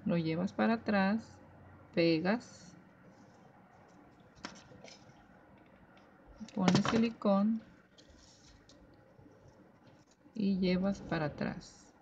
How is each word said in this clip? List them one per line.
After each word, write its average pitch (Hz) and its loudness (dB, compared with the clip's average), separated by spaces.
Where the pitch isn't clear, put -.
lo 170 0
llevas 165 -2
para 220 2
atrás, 208 -2
pegas, 170 0
pones 190 4
silicón 226 2
y 196 0
llevas 185 0
para 160 -2
atrás. - -8